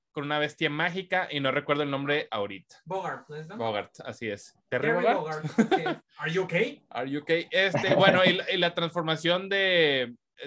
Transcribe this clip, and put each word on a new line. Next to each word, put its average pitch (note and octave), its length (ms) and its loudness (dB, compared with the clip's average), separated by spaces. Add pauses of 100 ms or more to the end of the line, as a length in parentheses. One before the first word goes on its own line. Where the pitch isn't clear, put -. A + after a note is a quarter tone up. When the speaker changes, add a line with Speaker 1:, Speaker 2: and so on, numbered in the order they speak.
(120)
Speaker 1:
con D3 120 -8
una D3 140 -2
bestia D3+ 320 -2
mágica F3+ 600 -2
y C#3+ 100 -4
no C3+ 120 0
recuerdo C#3+ 300 0
el C#3+ 80 -2
nombre C#3 400 -2
ahorita. - 460 -6 (100)
Speaker 2:
Bogart, E3 420 -8
¿no D3+ 80 -14
es, D#3 120 -14
no? G3+ 100 -14
Speaker 1:
Bogart, G#2+ 340 -4 (120)
así A2+ 260 -8
es. - 240 -10 (160)
¿Terry C3 180 0
Speaker 2:
Terry D#3+ 160 2
Speaker 1:
Bogart? A3+ 140 4
Speaker 2:
Bogart, D#3 280 -6 (300)
sí. - 80 0 (340)
Are D#3+ 140 -4
you F#3 120 0
okay? G3 440 -2
Speaker 1:
Are C3+ 220 -6
you D3 100 -4
okay? E3 300 0
Este, F#3 440 2
bueno, F#3 300 6
y F3+ 100 6
la, F3+ 160 -4
y F#3+ 60 0
la F3 160 2
transformación E3+ 760 0
de, D#3+ 640 2 (320)